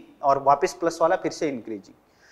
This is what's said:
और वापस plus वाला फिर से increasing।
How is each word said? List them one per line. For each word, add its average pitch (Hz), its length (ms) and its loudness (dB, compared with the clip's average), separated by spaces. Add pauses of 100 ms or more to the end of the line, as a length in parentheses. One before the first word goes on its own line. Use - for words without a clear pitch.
(240)
और 139 200 2
वापस 139 300 2
plus 165 280 -4
वाला 165 140 4
फिर 180 160 -4
से 160 180 -4
increasing। 110 460 -10 (360)